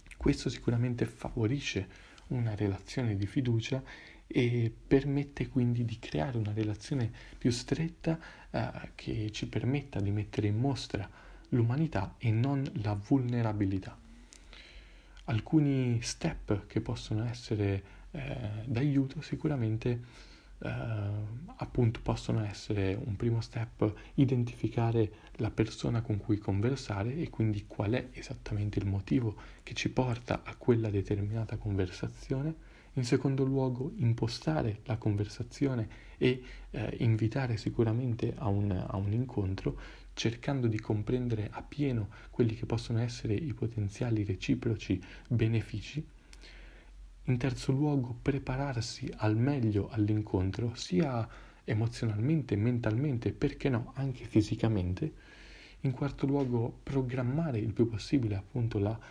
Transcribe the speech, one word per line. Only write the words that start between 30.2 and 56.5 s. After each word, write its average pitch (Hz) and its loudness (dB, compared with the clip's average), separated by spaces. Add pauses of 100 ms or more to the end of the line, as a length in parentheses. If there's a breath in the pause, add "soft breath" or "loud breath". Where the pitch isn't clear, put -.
a - -12
quella 113 2
determinata 104 0
conversazione. 117 -4 (180)
In 131 0
secondo 135 4
luogo, 131 0
impostare 120 0
la 113 0
conversazione 113 0 (300 loud breath)
e, 127 4 (300 loud breath)
eh, 107 -4
invitare 113 2
sicuramente 117 2
a - -2
un, 101 2
a 90 -2
un 101 0
incontro, 107 0 (340 loud breath)
cercando 123 0
di 110 2
comprendere 117 0
appieno 123 -2 (220 loud breath)
quelli 113 4
che 113 -8
possono 117 0
essere 113 0
i 147 -2
potenziali 110 0
reciproci 104 0 (300 loud breath)
benefici. 113 0 (1200 loud breath)
In 127 4
terzo 127 0
luogo, 135 2
prepararsi 131 -2
al 107 2
meglio 113 4
all'incontro, 107 2
sia 139 2 (380 loud breath)
emozionalmente, 117 2
mentalmente, 117 2
perché - 0
no, 120 0
anche 135 -4
fisicamente. 104 2 (680 loud breath)
In 135 0
quarto 143 -2
luogo, 127 2